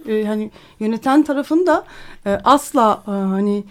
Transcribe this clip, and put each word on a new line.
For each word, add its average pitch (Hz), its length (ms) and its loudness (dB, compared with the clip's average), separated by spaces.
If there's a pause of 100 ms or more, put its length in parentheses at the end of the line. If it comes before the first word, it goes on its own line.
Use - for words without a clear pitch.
e, 214 180 -2
hani 214 260 -4 (280)
yöneten 226 440 2
tarafın 294 440 0
da, 320 180 2 (400)
e, 202 40 -2 (140)
asla, 247 640 2
e, 214 40 -8
hani, 196 600 -2